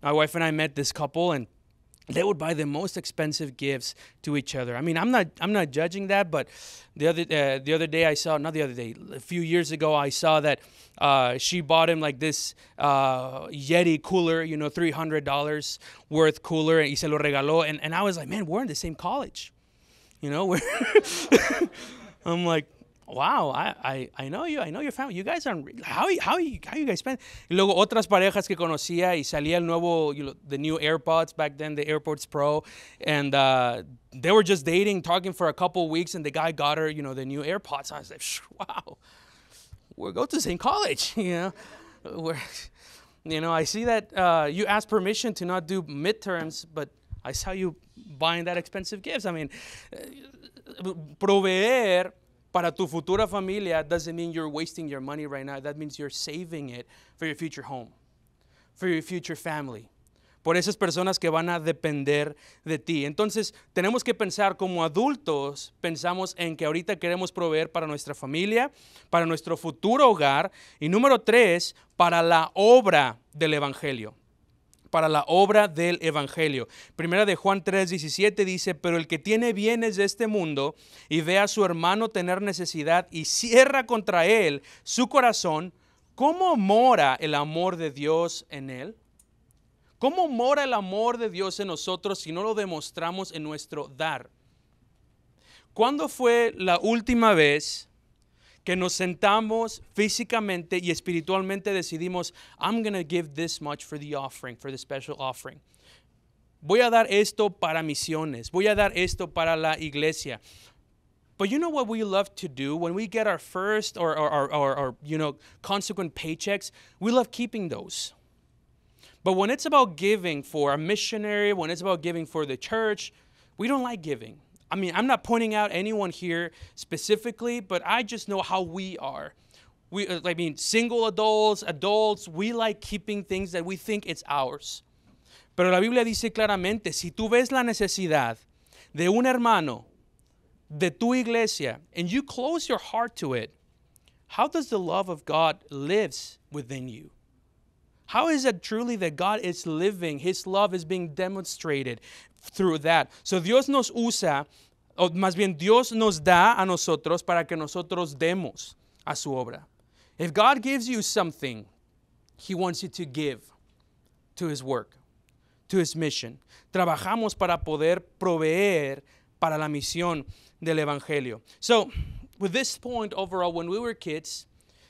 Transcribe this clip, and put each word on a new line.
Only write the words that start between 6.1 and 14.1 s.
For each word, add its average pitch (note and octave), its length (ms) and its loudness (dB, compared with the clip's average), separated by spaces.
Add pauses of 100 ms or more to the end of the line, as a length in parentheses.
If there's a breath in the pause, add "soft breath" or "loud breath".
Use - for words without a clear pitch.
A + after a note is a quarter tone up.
but C#3 160 0 (480 loud breath)
the D3 140 0
other, E3+ 140 0
uh, C#3 360 2
the C#3 160 -2
other D#3+ 140 0
day D#3+ 180 2
I D3+ 80 4
saw, D#3 240 0
not D#3 140 -4
the D#3 100 -2
other C3 120 -4
day, A#2 200 -8 (180)
a - 60 -12
few F3 220 -6
years D#3+ 320 2
ago, D#3 200 0
I C#3+ 180 2
saw D#3 300 4
that, C#3+ 200 0 (380 loud breath)
uh, C3 380 4
she F3+ 240 -2
bought E3 300 4
him, D#3+ 100 0
like, C#3+ 200 -4
this, - 340 -4 (240 soft breath)
uh, C3+ 720 0
Yeti D#3+ 520 2
cooler, E3 420 2